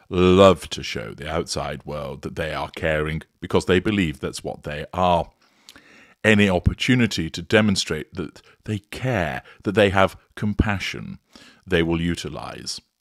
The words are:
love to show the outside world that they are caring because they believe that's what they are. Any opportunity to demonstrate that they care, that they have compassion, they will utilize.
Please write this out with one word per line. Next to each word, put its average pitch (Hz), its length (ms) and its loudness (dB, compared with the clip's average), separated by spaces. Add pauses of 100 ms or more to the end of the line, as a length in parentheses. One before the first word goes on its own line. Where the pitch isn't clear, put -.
love 92 600 6
to - 140 -10
show 55 320 -10
the 76 160 -10
outside 73 540 -6
world 71 360 -10
that - 140 -10
they 78 180 -6
are 73 160 -8
caring 78 540 -4 (160)
because 90 260 0
they 92 140 4
believe 95 400 -2
that's - 240 -8
what - 180 -10
they 73 320 -10
are. 90 380 0 (920)
Any 104 260 6
opportunity 92 800 0
to 85 140 -10
demonstrate 98 720 0
that - 260 -10 (220)
they 107 160 -6
care, 92 640 -4 (180)
that 101 120 -4
they 101 180 6
have 95 260 4 (160)
compassion, - 840 -4 (480)
they 85 160 2
will 82 180 0
utilize. 64 800 -6 (200)